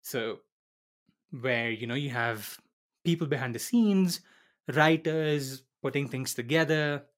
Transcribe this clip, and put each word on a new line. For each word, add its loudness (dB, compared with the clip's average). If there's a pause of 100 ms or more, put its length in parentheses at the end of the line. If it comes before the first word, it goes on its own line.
So -6 (880)
where, -2
you -6
know, -4
you -4
have -4 (440)
people 2
behind -4
the -6
scenes, 4 (560)
writers 2 (180)
putting -2
things -6
together 0 (140)